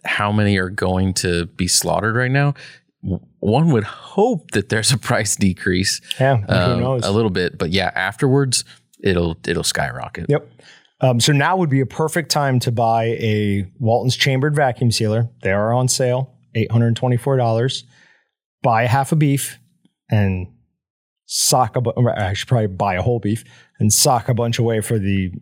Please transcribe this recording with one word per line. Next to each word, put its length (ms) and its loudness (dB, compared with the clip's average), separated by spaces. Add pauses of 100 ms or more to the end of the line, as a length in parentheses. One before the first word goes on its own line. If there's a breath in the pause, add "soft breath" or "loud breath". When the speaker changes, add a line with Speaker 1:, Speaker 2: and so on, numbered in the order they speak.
Speaker 1:
how 280 -2
many 240 2
are 120 -2
going 460 0
to 320 -2
be 200 -4
slaughtered 480 0
right 160 -2
now, 240 2 (480 loud breath)
w-, 180 -4 (200)
one 320 2
would 120 2
hope 680 -4
that 160 -2
there's 240 0
a 60 0
price 380 -2
decrease, 640 0 (200 loud breath)
Speaker 2:
Yeah, 180 4
who 160 -2
Speaker 1:
um, 260 2
Speaker 2:
knows? 240 -2
Speaker 1:
a 60 0
little 200 2
bit. 280 -4
But 140 -4
yeah, 220 0
afterwards, 680 0 (380 loud breath)
it'll, 340 2 (100)
it'll 180 -2
skyrocket. 640 -6
Speaker 2:
Yep. 200 0 (520 loud breath)
Um, 180 2
so 140 2
now 240 2
would 140 0
be 100 2
a 60 0
perfect 440 -4
time 300 2
to 100 -2
buy 360 2
a 600 0 (140)
Walton's 360 0
chambered 380 0
vacuum 380 0
sealer. 360 0 (140)
They 80 0
are 220 0
on 160 0
sale, 440 -2 (220)
eight 160 -2
hundred 240 2
twenty-four 420 0
dollars. 460 0 (800 soft breath)
Buy 220 2
a 20 0
half 240 2
a 60 2
beef 420 0 (500)
and 380 0 (800)
sock 480 0
a 60 0
bu-, 280 0
I 260 -2
should 120 -8
probably 220 0
buy 260 -2
a 80 -2
whole 160 0
beef 240 -4 (380 soft breath)
and 120 2
sock 360 2
a 60 2
bunch 260 -2
away 200 0
for 200 -2
the 420 -2